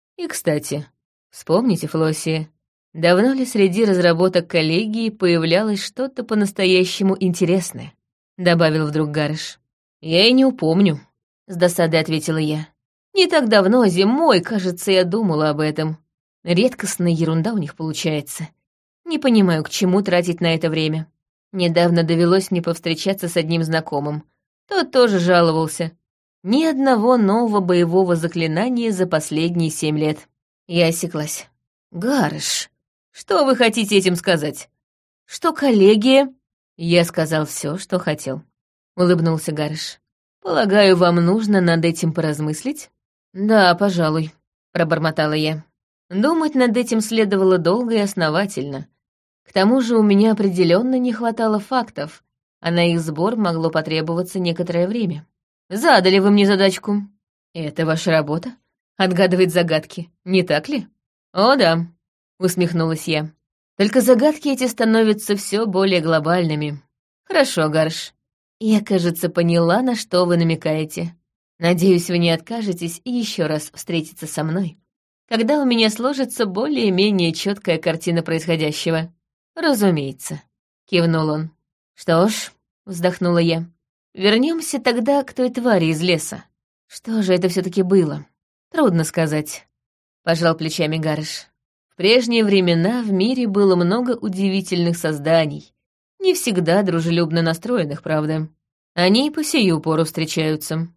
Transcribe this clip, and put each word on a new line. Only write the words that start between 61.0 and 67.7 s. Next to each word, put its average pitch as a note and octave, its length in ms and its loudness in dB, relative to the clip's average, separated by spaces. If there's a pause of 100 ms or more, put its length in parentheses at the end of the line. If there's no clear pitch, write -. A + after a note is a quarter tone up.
«О A3 220 4
да», E3+ 320 2 (540)
усмехнулась E3+ 640 -2
я. D#3 240 -4 (460)
«Только G#3+ 240 2
загадки B3+ 480 2
эти B3+ 180 -2
становятся A3 720 0
все G#3 300 -4
более F#3+ 340 0
глобальными». D#3 840 -2 (400)
«Хорошо, C4+ 460 0
Гарш. D#3+ 440 -2 (460)